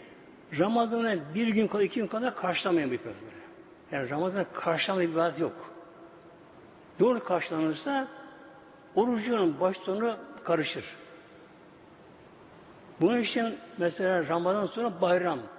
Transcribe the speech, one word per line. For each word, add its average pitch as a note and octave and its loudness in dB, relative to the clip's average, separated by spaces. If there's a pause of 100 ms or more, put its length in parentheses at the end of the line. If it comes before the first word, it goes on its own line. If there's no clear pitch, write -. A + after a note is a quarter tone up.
(600)
Ramazan'ı A3+ 2 (160)
bir A3+ 0
gün A3 4
kadar, G#3 2
iki G3 0
gün G#3 -2
kadar A#3 -4
karşılamayın E3+ 0
bir A#2+ -2
böyle. A2 -12 (760)
Yani C3+ -4
Ramazan'ı F3+ -2
karşılama F3+ 0
bir E3+ 2
ibadet D#3+ 2
yok. - -4 (1300)
Doğru A3+ 4
karşılanırsa E3+ 0 (880)
orucun G#3+ 2
baş F#3 2
sonu G#3+ -2 (260)
karışır. D3+ 0 (2250)
Bunun A3+ 4
için A3+ -2 (200)
mesela F3 2
Ramazan F3+ 2
sonra G#3 -4
bayram, F3+ 4 (200)